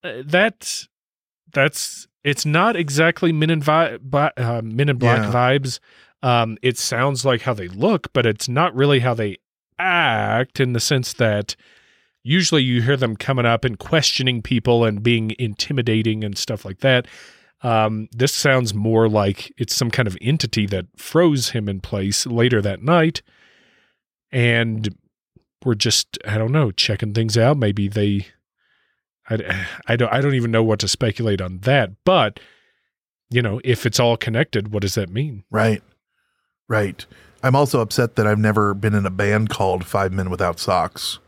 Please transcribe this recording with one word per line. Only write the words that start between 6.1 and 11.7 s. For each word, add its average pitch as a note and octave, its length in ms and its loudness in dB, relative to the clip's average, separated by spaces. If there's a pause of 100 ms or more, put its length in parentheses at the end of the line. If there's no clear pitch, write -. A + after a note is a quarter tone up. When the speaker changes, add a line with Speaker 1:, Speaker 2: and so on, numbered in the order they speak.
Speaker 1:
Um, A#2 400 2
it B2 160 0
sounds B2+ 460 -2
like B2 180 2
how B2+ 120 -2
they F#2+ 140 -10
look, C#3+ 440 -2
but A#2+ 140 2
it's G#2+ 220 -2
not C#3 260 0
really C#3 260 4
how A#2+ 140 0
they G#2+ 240 -4 (400)
act C3 840 0
in B2 120 2
the A#2 80 0
sense C3 340 0
that G#2 420 0 (680)